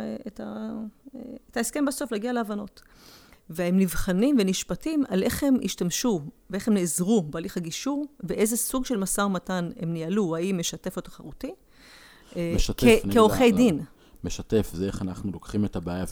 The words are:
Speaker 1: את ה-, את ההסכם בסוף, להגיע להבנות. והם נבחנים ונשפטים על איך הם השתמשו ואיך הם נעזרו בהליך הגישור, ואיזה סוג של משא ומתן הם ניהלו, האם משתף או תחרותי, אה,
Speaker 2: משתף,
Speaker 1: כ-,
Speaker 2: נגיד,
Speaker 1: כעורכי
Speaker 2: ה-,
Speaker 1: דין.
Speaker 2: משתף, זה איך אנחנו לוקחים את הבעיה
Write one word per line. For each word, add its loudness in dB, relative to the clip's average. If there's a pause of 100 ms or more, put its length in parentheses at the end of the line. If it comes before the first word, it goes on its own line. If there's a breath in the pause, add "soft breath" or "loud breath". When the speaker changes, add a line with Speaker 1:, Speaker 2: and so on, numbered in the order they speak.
(260)
Speaker 1:
את -12
ה-, -10 (800)
את -18
ההסכם -2
בסוף, -4
להגיע -4
להבנות. -6 (680 loud breath)
והם 2
נבחנים 2
ונשפטים 0
על 0
איך -2
הם 6
השתמשו -2 (300)
ואיך -4
הם 4
נעזרו 2
בהליך -8
הגישור, -4 (140)
ואיזה 0
סוג -2
של -2
משא -2
ומתן -2 (100)
הם -4
ניהלו, 0
האם 0
משתף 0
או -4
תחרותי, -12 (840 loud breath)
אה, -2
Speaker 2:
משתף, 2
Speaker 1:
כ-, 6
Speaker 2:
נגיד, 6
Speaker 1:
כעורכי 6
Speaker 2:
ה-, 6
Speaker 1:
דין. 4 (440 soft breath)
Speaker 2:
משתף, 0
זה -2
איך -6
אנחנו -6
לוקחים -4
את -4
הבעיה -4